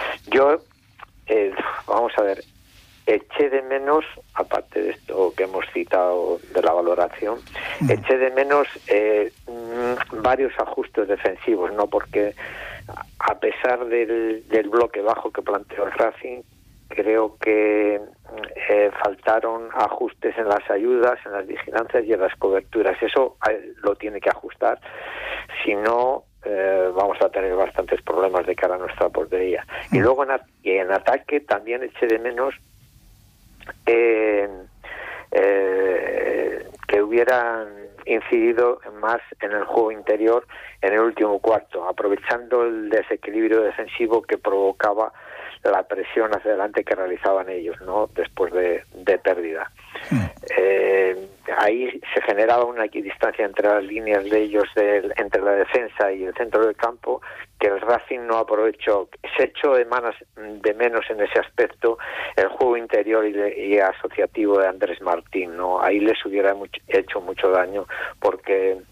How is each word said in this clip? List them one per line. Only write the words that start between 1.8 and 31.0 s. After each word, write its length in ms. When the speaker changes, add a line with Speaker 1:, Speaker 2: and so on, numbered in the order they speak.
Speaker 1:
vamos 320
a 40
ver, 220
eché 440
de 120
menos, 420
aparte 460
de 100
esto 460
que 80
hemos 280
citado 680
de 80
la 100
valoración, 680
Speaker 2:
Mm. 100
Speaker 1:
eché 280
de 120
menos, 380
eh, 460
mm, 720
varios 380
ajustes 480
defensivos, 640
¿no? 160
Porque 460
a 220
pesar 460
del, 640
del 200
bloque 320
bajo 320
que 100
planteó 440
el 60
Racing, 500
creo 520
que, 600
eh, 220
faltaron 720
ajustes 640
en 100
las 220
ayudas, 540
en 80
las 140
vigilancias 580
y 80
en 80
las 160
coberturas. 680
Eso, 360
eh, 220
lo 140
tiene 240
que 80
ajustar. 500
Si 100
no... 500
Eh, 500
vamos 280
a 80
tener 240
bastantes 480
problemas 440
de 80
cara 220
a 20
nuestra 300
portería. 580
Y 80
Speaker 2:
Mm. 40
Speaker 1:
luego 220
en 80
at-, 140
y 100
en 200
ataque 480